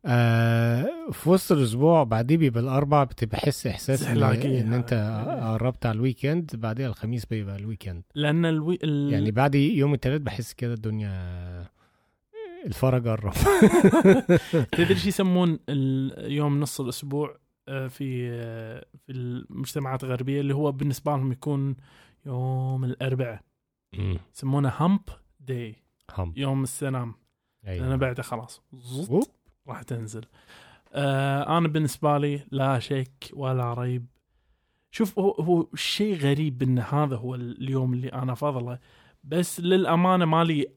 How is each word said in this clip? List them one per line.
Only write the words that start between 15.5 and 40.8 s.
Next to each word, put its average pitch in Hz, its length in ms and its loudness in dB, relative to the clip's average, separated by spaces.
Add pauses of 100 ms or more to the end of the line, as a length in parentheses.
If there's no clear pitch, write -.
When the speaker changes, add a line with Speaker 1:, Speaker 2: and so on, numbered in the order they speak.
Speaker 2:
ال-، 135 600 -2
يوم 143 280 0
نص 143 220 -4
الأسبوع، 139 560 -6 (300)
آه، 135 200 -8
في، 131 440 -6
آه، 113 540 -10 (200)
في 139 60 -18
المجتمعات 127 920 -8
الغربية 131 380 -2
اللي 139 140 0
هو 143 160 0
بالنسبة 143 400 -2
لهم 135 200 0
يكون 139 440 -2 (500)
يوم 131 600 -2
الأربعاء. 127 560 -4 (520)
Speaker 1:
مم. 92 240 -2 (180)
Speaker 2:
يسمونه 135 420 0
هامب 185 240 2 (380)
داي. 120 360 -10 (400)
Speaker 1:
هامب. 85 220 -6
Speaker 2:
يوم 135 260 -2
السلام. 127 520 -6 (520)
Speaker 1:
أيوة. 98 200 -4
Speaker 2:
لأن 135 100 0
بعده 127 260 -2
خلاص. 120 380 -10 (120)
زط. 127 380 -10
Speaker 1:
ووب. 202 160 2 (400)
Speaker 2:
راح 120 140 -12
تنزل. 113 440 -10 (680)
آه، 139 640 0
أنا 170 100 4
بالنسبة 151 500 0
لي 143 240 -2 (100)
لا 135 280 0
شك 131 540 -6
ولا 127 400 -2
ريب. 123 320 -4 (840)
شوف، 208 280 -2
هو، 196 120 2
هو 165 440 2
شيء 202 420 -2
غريب 139 460 0
إن 127 160 4
هذا 143 360 0
هو 123 200 -8
اليوم 127 580 -2
اللي 123 140 -4
أنا 127 280 -4
فضله، 123 440 -4 (440)
بس 170 360 -2
للأمانة 180 640 4
ما 160 180 4
لي 156 340 0